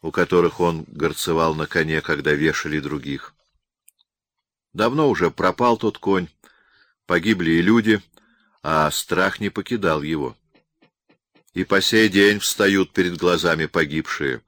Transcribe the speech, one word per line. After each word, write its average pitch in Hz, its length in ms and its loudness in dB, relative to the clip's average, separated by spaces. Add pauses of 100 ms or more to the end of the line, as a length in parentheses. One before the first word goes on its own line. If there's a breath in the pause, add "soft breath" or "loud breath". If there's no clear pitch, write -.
у 80 100 -8
которых 87 480 2
он 85 280 0
горцевал 80 680 -2
на 78 120 -6
коне, 78 340 -2
когда 76 320 -2
вешали 76 460 -2
других. 69 540 -10 (1400)
Давно 131 360 2
уже 87 220 0
пропал 117 460 0
тот 107 200 -4
конь, 92 300 -2 (800 soft breath)
погибли 90 460 0
и 82 100 4
люди, 107 400 4 (600 soft breath)
а 78 300 0
страх 92 480 -2
не 101 100 -4
покидал 95 540 -2
его. 73 340 -6 (1160)
И 92 100 -2
по 98 180 2
сей 110 280 4
день 101 300 4
встают 98 540 0
перед 90 240 -2
глазами 82 480 0
погибшие. 76 840 -4